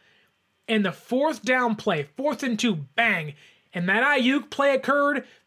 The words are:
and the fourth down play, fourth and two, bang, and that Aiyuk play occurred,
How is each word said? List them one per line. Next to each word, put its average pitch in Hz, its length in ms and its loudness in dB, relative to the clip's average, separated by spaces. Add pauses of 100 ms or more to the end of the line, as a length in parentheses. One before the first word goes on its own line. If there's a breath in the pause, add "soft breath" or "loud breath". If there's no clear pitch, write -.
(680 soft breath)
and 214 160 2
the 180 80 -2
fourth 269 500 -2
down 240 340 0
play, 165 400 -2
fourth 277 260 -2
and 240 160 -2
two, 226 160 0 (200)
bang, 180 400 0 (380 soft breath)
and 180 160 -4
that 220 160 2
Aiyuk 269 460 2
play 277 240 2
occurred, 285 500 0 (220 loud breath)